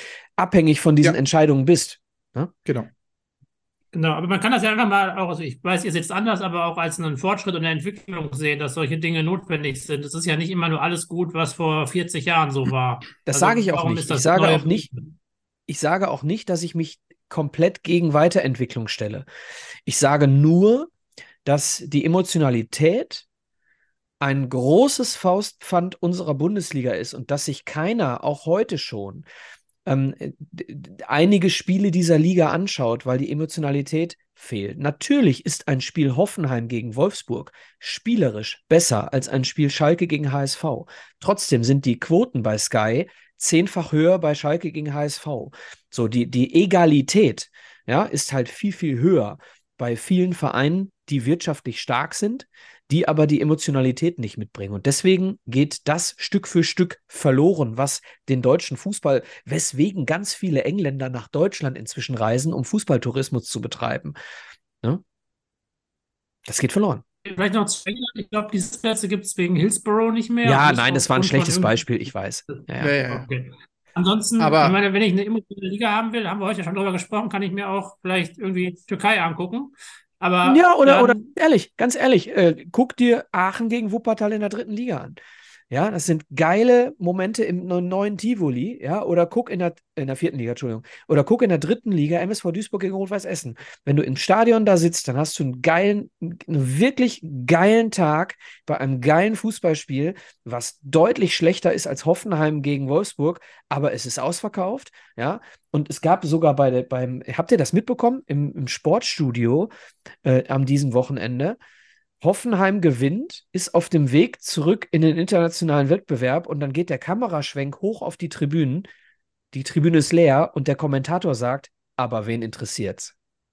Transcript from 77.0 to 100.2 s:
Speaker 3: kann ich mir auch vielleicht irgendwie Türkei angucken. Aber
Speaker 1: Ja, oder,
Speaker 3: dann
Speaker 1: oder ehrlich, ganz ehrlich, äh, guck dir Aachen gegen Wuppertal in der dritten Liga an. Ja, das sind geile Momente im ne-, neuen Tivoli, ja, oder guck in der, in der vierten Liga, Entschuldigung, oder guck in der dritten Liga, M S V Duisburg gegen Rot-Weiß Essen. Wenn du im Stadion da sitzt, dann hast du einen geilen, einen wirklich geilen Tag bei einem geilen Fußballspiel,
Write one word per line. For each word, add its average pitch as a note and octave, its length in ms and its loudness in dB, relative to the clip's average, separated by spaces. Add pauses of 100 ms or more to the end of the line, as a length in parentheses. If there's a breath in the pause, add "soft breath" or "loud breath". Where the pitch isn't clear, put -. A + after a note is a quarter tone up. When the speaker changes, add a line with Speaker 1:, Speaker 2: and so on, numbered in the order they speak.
Speaker 3:
kann G3 140 -4
ich F#3 100 -4
mir G3 160 -6
auch G3 340 -6
vielleicht F3+ 360 -4
irgendwie F#3 360 -4 (120)
Türkei G3+ 360 0
angucken. F3+ 500 -6 (460 loud breath)
Aber F#3 380 4
Speaker 1:
Ja, F4 180 8
oder, C#4 200 8
Speaker 3:
dann B3+ 100 6
Speaker 1:
oder A#3+ 100 6 (220)
ehrlich, D#4 400 2
ganz B3 180 0
ehrlich, B3 400 2
äh, E3+ 380 2
guck B3 240 2
dir A#3+ 340 2
Aachen F#3+ 380 -2
gegen A3 240 -2
Wuppertal A3 400 -2
in G#3+ 80 -4
der G#3 80 -2
dritten G#3+ 240 -8
Liga G#3+ 260 -6
an. - 160 -14 (560 loud breath)
Ja, E3 200 0
das F3 140 -6
sind D#3+ 280 0
geile A3 640 4
Momente F#3+ 440 -2
im F3+ 220 -4
ne-, F3+ 160 -2
neuen F#3+ 380 -4
Tivoli, F#3 640 -2
ja, F3 200 -4
oder E3+ 240 2
guck A#3+ 220 -2
in F#3+ 100 -6
der, E3+ 160 -2 (200)
in C#3 120 -6
der C3+ 80 -4
vierten D#3+ 220 -2
Liga, A#2 140 -4
Entschuldigung, A#2+ 340 -6 (240 loud breath)
oder D3 160 6
guck A#3+ 160 2
in A#3+ 80 4
der E3 100 4
dritten F#3+ 320 -2
Liga, E3 280 2
M F3+ 120 -2
S G#3+ 120 -6
V E3+ 100 -4
Duisburg G3+ 300 -6
gegen F#3+ 120 -4
Rot-Weiß G3 300 -6
Essen. C3+ 320 -8 (280 loud breath)
Wenn C#3+ 120 2
du D3 60 4
im C3+ 120 -2
Stadion A3 520 4
da G3 100 6
sitzt, E3+ 320 2
dann B2 80 -2
hast D3+ 220 -2
du - 40 -2
einen B2+ 200 -4
geilen, G3 480 2 (100)
einen E3+ 180 -8 (400)
wirklich B3+ 460 2 (220)
geilen G#3 440 4
Tag D#3+ 460 0 (300 loud breath)
bei - 120 -2
einem C3+ 220 -2
geilen E3+ 360 4
Fußballspiel, D#3+ 800 -2 (300 loud breath)